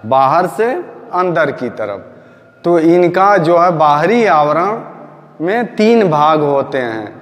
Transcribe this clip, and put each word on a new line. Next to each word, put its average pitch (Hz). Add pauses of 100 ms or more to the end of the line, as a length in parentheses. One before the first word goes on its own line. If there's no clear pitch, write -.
बाहर 135
से 226 (400)
अंदर 170
की 127
तरफ। 101 (580)
तो 170
इनका 180
जो 170
है 180
बाहरी 165
आवरण 165 (680)
में 214
तीन 214
भाग 156
होते 143
हैं। 110